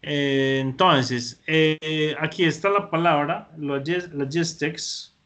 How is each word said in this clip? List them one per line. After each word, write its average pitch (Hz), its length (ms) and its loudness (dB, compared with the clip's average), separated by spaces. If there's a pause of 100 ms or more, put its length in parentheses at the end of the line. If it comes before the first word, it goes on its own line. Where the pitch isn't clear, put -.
Eh, 139 580 0
entonces, 131 840 2
eh, 156 760 2
aquí 165 240 -2
está 165 260 2
la 202 200 0
palabra 160 680 0
logis-, 151 560 -4
logistics. 151 1000 -6 (120)